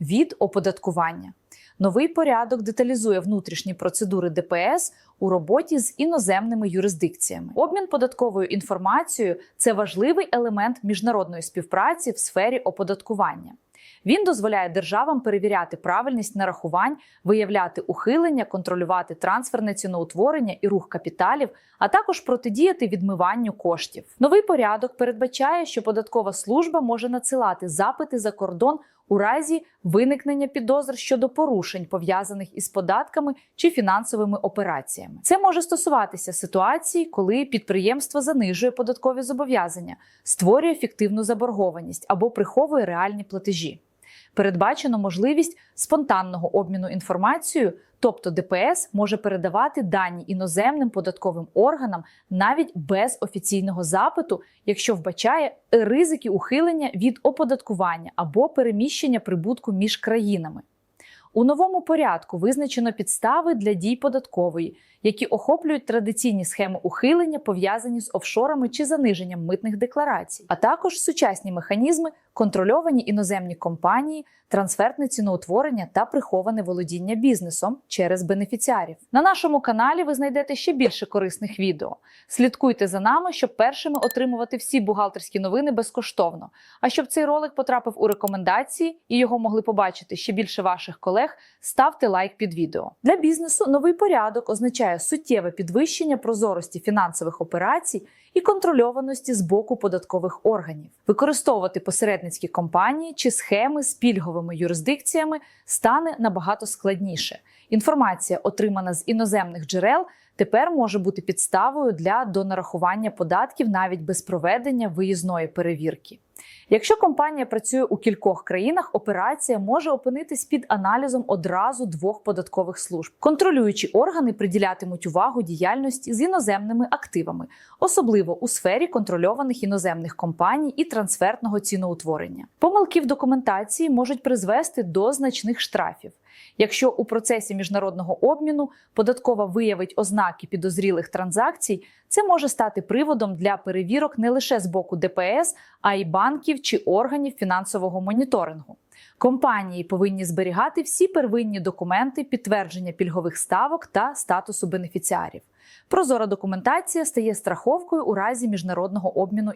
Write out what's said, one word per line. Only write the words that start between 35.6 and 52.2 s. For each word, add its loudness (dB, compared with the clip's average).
стосуватися 0
ситуації, 0
коли 0
підприємство 0
занижує 0
податкові -2
зобов'язання, -2
створює 4
фіктивну -2
заборгованість -2
або 2
приховує 2
реальні -2
платежі. -6
Передбачено 2
можливість 0
спонтанного 0
обміну -2
інформацією, 0
тобто 0
Д 0
П 2
С -4
може 0
передавати -2
дані -2
іноземним 0
податковим -4
органам 2